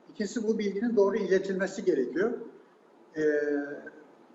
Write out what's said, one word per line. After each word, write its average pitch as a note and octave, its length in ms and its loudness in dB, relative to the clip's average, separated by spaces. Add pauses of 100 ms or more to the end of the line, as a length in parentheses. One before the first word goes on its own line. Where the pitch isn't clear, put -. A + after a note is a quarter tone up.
İkincisi G#3 380 -4
bu A3 120 0
bilginin G#3 360 -2
doğru G3+ 220 6
iletilmesi F#3 680 0
gerekiyor. D#3 460 2 (840)
E, D#3 60 0 (1120)